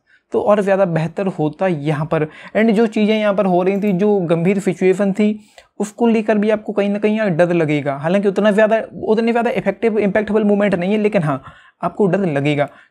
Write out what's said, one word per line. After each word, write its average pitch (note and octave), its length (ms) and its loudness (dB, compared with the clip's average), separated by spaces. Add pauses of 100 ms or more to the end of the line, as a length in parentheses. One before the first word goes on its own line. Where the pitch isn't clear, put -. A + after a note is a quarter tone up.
(340)
तो - 80 0
और G#3 200 2
ज़्यादा F#3+ 240 2
बेहतर E3 420 -2
होता D3+ 400 -4
यहाँ D3+ 380 -2
पर। D#3 180 -2 (340)
And A3+ 140 4
जो A3+ 160 4
चीज़ें G#3+ 300 0
यहाँ G#3 160 0
पर G3 120 0
हो F3+ 180 2
रही G3 180 0
थी, G#3 120 0
जो G3+ 260 2
गंभीर F3 400 0
सिचुएशन F#3+ 540 0
थी, G#3+ 260 0 (400)
उसको A3 280 -2
लेकर A3 300 2
भी G#3 120 0
आपको G#3+ 240 -4
कहीं G3+ 160 0
ना G3+ 100 -2
कहीं G#3+ 180 0
यार G#3+ 120 -2
डर F3 240 2
लगेगा। D3 420 -2
हालांकि F3+ 320 0
उतना G3+ 240 2
ज़्यादा, G#3+ 300 2 (220)
उतने A3+ 280 0
ज़्यादा A#3 180 0
इफेक्टिव, G3+ 500 -2
इम्पैक्टफुल G#3 440 0
मोमेंट G3+ 320 2
नहीं F3+ 160 -2
है, A3 60 0
लेकिन G#3 260 0
हाँ, C#3+ 200 -2 (380)
आपको F#3 260 0
डर F#3+ 180 0
लगेगा। C#3+ 420 0 (240)